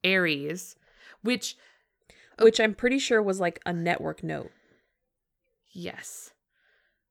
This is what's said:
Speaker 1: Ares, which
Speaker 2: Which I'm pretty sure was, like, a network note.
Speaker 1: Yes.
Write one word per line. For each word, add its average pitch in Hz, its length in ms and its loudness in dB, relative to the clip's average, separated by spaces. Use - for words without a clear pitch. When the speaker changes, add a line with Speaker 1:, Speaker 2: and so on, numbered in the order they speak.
Speaker 1:
Ares, 170 720 -2
which 247 360 -4
Speaker 2:
Which 220 200 8
I'm 220 120 2
pretty 254 260 0
sure 233 220 2
was, 190 200 0
like, 175 240 -2
a 175 80 -4
network 170 500 -4
note. 160 280 -8
Speaker 1:
Yes. - 580 -16